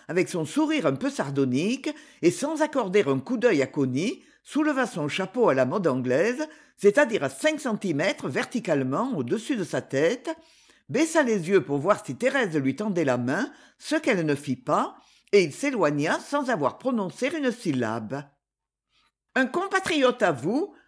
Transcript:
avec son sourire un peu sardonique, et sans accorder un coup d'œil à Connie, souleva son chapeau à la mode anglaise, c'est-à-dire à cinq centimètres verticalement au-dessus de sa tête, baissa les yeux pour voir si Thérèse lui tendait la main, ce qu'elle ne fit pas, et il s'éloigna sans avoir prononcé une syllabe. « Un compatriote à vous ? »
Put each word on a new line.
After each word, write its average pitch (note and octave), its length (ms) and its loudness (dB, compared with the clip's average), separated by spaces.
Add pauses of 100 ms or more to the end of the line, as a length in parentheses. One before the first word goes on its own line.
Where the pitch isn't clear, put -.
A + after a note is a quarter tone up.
avec E3+ 220 0
son E3 160 -4
sourire D4 400 0
un C3+ 100 2
peu C4+ 140 -4
sardonique, C#3+ 800 -2 (320)
et E3+ 100 4
sans D#4 300 -2
accorder G#3+ 440 2
un C3+ 140 2
coup A3+ 180 -4
d'œil G3+ 240 4
à C3 60 0
Connie, C#3+ 560 -2 (200)
souleva C#4 420 0
son D3+ 220 -4
chapeau F#3+ 420 0
à C3 60 4
la C3 100 4
mode E3+ 220 0
anglaise, D3+ 600 0 (300)
c'est-à-dire G3+ 460 4
à C3+ 60 0
cinq D#4 300 -2
centimètres G3 680 -2
verticalement D3+ 880 -2
au-dessus F3+ 400 -4
de F#3+ 80 -2
sa D3 180 -6
tête, E3 480 0 (600)
baissa D#4+ 340 2
les G3+ 260 -2
yeux F#3+ 140 4
pour C#3+ 160 -2
voir F#3+ 260 0
si C3 100 -8
Thérèse B3 400 0
lui C3+ 200 0
tendait F#3 300 -2
la B2 120 2
main, C#3 340 -2 (280)
ce - 160 -4
qu'elle A#3+ 280 0
ne D3 120 0
fit C#3 220 -4
pas, F#3 400 -2 (340)
et G3+ 120 8
il D3+ 80 -2
s'éloigna F#3 680 0
sans C4 320 -2
avoir C#3+ 260 0
prononcé A#3+ 580 -2
une C4+ 160 0
syllabe. « B2 720 -4 (1120)
Un C4 120 2
compatriote F4 760 0
à F#3 100 4
vous ? » G3 440 -2 (120)